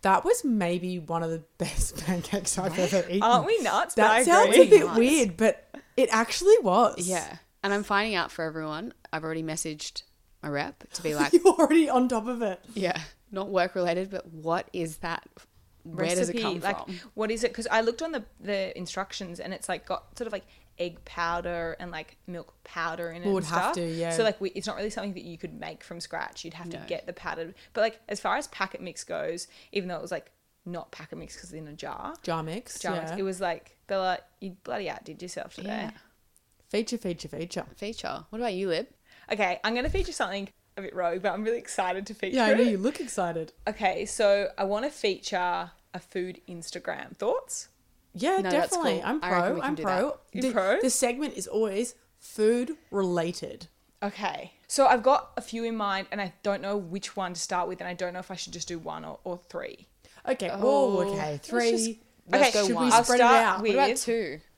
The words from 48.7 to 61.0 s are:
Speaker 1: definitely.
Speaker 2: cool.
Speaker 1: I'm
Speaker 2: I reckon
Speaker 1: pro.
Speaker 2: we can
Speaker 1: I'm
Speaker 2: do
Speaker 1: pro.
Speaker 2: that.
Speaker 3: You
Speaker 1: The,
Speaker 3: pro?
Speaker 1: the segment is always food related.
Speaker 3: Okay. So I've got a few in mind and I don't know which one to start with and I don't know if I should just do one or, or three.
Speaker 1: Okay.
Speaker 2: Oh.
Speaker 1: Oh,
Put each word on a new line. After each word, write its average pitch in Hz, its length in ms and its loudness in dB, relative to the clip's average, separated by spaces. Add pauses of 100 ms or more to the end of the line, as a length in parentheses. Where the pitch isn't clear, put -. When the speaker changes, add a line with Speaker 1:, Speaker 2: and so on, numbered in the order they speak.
Speaker 1:
definitely. 277 280 0
Speaker 2:
cool. - 100 -4
Speaker 1:
I'm 294 140 0
Speaker 2:
I 180 80 -4
reckon 175 140 4
Speaker 1:
pro. 196 100 0
Speaker 2:
we 175 60 -4
can 269 80 -2
Speaker 1:
I'm 294 60 -2
Speaker 2:
do 160 80 -6
Speaker 1:
pro. 196 280 2
Speaker 2:
that. - 80 -8 (120)
Speaker 3:
You - 120 -4
Speaker 1:
The, 262 80 2
Speaker 3:
pro? 220 300 2
Speaker 1:
the 262 80 2
segment 247 460 0
is 185 120 -8
always 220 480 -2 (240)
food 240 580 0 (120)
related. 175 800 -2 (360)
Speaker 3:
Okay. 202 500 -6 (140)
So 269 200 4
I've 240 160 6
got - 340 2
a 233 40 -6
few 226 240 -8
in 226 100 -4
mind 196 360 -2
and 202 100 -6
I 185 120 -6 (100)
don't 202 180 -2
know 202 160 -4
which 190 380 -8
one 185 180 -4
to 165 60 -10
start 180 280 -2
with 180 140 -8
and 180 60 -8
I 180 60 -8
don't 175 200 -6
know 185 60 -8
if 180 120 -12
I 185 40 -10
should 170 180 -10
just 170 140 -10
do 170 120 -8
one 160 260 -10
or, 156 180 -12
or 175 160 -8 (100)
three. - 380 -10 (400)
Speaker 1:
Okay. 196 220 -2
Speaker 2:
Oh. 196 120 -6
Speaker 1:
Oh, 220 480 4